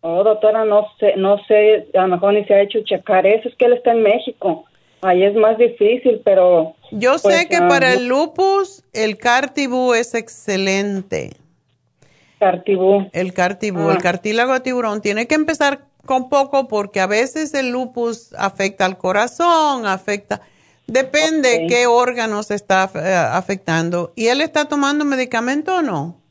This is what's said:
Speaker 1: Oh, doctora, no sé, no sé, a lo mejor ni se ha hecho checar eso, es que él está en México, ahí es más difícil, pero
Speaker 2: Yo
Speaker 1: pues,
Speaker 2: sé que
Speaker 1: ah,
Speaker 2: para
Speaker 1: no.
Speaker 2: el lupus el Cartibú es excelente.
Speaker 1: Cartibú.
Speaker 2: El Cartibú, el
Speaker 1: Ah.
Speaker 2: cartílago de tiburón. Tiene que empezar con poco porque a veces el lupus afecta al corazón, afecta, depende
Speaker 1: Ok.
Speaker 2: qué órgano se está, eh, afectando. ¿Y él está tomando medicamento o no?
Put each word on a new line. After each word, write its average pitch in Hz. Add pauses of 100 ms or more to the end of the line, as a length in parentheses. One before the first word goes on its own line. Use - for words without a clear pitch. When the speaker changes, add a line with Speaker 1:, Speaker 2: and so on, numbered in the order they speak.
Speaker 1:
Oh, 170
doctora, 214
no 208 (140)
sé, 208
no 196 (100)
sé, 214
a 190
lo 190
mejor 190
ni 208
se 202
ha 202
hecho 202
checar 185
eso, 220
es -
que -
él 247
está 240
en 226
México, 202 (360)
ahí 185
es 202
más 220
difícil, 233
pero 180 (160)
Speaker 2:
Yo 240
Speaker 1:
pues, -
Speaker 2:
sé 339
que 349
Speaker 1:
ah, 349
Speaker 2:
para 269
Speaker 1:
no. 247
Speaker 2:
el 247
lupus 359
el 220
Cartibú 254
es 233
excelente. 196 (1080)
Speaker 1:
Cartibú. 190
Speaker 2:
El 185
Cartibú, 180
el 175
Speaker 1:
Ah. 175
Speaker 2:
cartílago 214
de 262
tiburón. 240
Tiene 214
que 269
empezar 302 (180)
con 254
poco 277
porque 202
a 190
veces 269
el 262
lupus 240
afecta 196
al 185
corazón, 254
afecta, 202 (440)
depende 262
Speaker 1:
Ok. 165
Speaker 2:
qué 240
órgano 240
se 208
está, 190
eh, 175
afectando. 170
¿Y 226
él 262
está 311
tomando 285
medicamento 262
o 349
no? 170 (100)